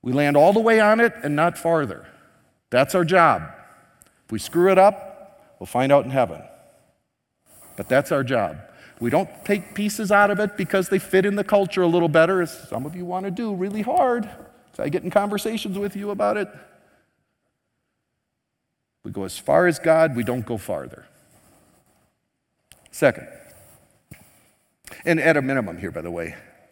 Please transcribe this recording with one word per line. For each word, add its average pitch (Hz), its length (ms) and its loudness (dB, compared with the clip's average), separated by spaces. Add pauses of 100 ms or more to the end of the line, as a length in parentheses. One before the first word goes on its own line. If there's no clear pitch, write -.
We 123 120 -4
land 143 240 2
all 170 160 6
the 226 80 2
way 226 180 4
on 214 220 4
it 226 120 2 (100)
and 147 120 -4
not 170 220 0
farther. 156 500 -4 (640)
That's 135 260 2
our 180 80 2
job. 151 480 4 (720)
If - 60 -14
we 110 80 -6
screw 180 320 2
it 185 60 6
up, - 800 0
we'll 95 80 -14
find 135 240 0
out 143 140 6
in 131 60 -10
heaven. 104 300 -2 (1300)
But 98 140 -12
that's 135 220 0
our 139 120 0
job. 104 340 -2 (420)
We 120 100 -4
don't 165 200 0 (160)
take 202 280 -4
pieces 208 380 -4
out 202 180 6
of 202 100 -2
it 208 180 -4
because 190 320 -2
they 190 100 0
fit 190 260 2
in 202 100 0
the 202 80 -4
culture 202 380 0
a 175 60 4
little 170 200 2
better, 165 340 4
as - 280 -8
some - 160 -8
of 160 100 -12
you 180 100 -10
want 185 200 -8
to 196 60 -4
do 214 220 -6
really 196 280 -6
hard. 247 480 0 (440)
So - 100 -8
I 147 60 -4
get 156 140 -4
in 185 60 -6
conversations 208 680 -2
with 202 180 -6
you 202 160 -8
about 208 260 -2
it. 202 100 -4 (2500)
We - 80 -12
go - 120 -8
as 180 160 -12
far 160 260 2
as 170 140 0
God, 160 360 2
we 120 80 -4
don't 120 220 -4
go 117 120 -6
farther. 73 480 -10 (1900)
Second, - 360 -2 (1800)
and 160 140 2
at 147 180 4
a 139 40 0
minimum 127 360 -4
here, 85 140 -8
by 82 100 -8
the 85 100 -10
way 82 240 -8 (360)